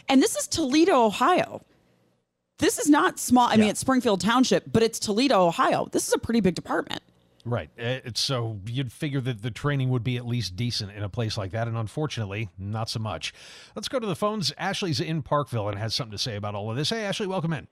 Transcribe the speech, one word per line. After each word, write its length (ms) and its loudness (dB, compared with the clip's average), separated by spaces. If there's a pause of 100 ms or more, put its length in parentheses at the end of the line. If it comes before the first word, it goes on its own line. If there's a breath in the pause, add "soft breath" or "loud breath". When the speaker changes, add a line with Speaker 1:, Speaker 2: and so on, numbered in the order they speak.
Speaker 1:
And 140 6
this 160 2
is 100 -6
Toledo, 600 4
Ohio. 580 0 (920)
This 200 2
is 100 2
not 300 4
small. 280 6
I 100 -2
mean, 80 8
Speaker 2:
Yeah. 60 4
Speaker 1:
it's 80 -6
Springfield 420 2
Township, 500 4
but 120 4
it's 160 0
Toledo, 480 4
Ohio. 440 2
This 160 -2
is 60 0
a 40 4
pretty 240 0
big 140 2
department. 460 -4 (440)
Speaker 2:
Right. 240 -4 (100)
Uh, 240 -4
it's, 160 -6
so 460 -2
you'd 260 -4
figure 300 -4
that 200 -4
the 100 -4
training 380 -2
would 140 0
be 140 -2
at 80 -8
least 320 -4
decent 340 -4
in 120 -10
a 60 -4
place 280 -4
like 140 -6
that, 160 -2
and 100 -4
unfortunately, 800 -4
not 320 -6
so 100 -6
much. 340 -6 (420 loud breath)
Let's 120 -8
go 120 -4
to 80 -4
the 100 -2
phones. 400 -2
Ashley's 420 -2
in 220 -4
Parkville 480 -2
and 100 -6
has 160 -4
something 160 -6
to 100 -10
say 140 -4
about 200 -6
all 140 -6
of 60 -6
this. 140 -2
Hey, 140 -4
Ashley, 240 -4
welcome 260 -2
in. 180 -8